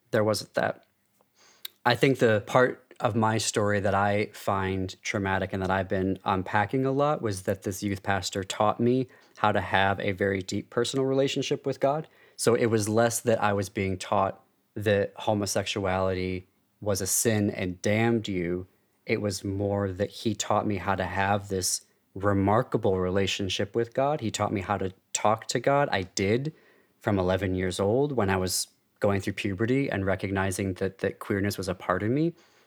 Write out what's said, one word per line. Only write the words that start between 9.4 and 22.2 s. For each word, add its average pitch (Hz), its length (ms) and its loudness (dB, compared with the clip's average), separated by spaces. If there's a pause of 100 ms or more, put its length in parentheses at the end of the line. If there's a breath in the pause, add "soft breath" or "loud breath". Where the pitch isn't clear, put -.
to 101 80 0
have 98 400 2
a 104 100 -2
very 98 300 0
deep - 280 -6
personal 131 360 -2
relationship 135 600 0
with 135 140 -4
God. 143 300 -2 (260 soft breath)
So 120 200 4
it 123 100 2
was 107 240 2
less 117 320 2
that 113 200 2
I 104 120 2
was 101 160 -2
being 95 280 -2
taught 98 460 0 (320)
that 101 400 2
homosexuality 95 1300 -2 (340)
was 101 180 0
a 98 80 -4
sin 104 440 2
and 90 300 -6
damned 113 460 2
you. 90 400 -2 (380)
It 113 160 -2
was 101 240 -4
more 101 480 -2
that 98 180 -4
he 107 240 -4
taught - 320 0
me 104 80 0
how 95 200 -2
to 92 100 -2
have 98 420 0
this 95 340 -2 (340 soft breath)
remarkable 101 840 2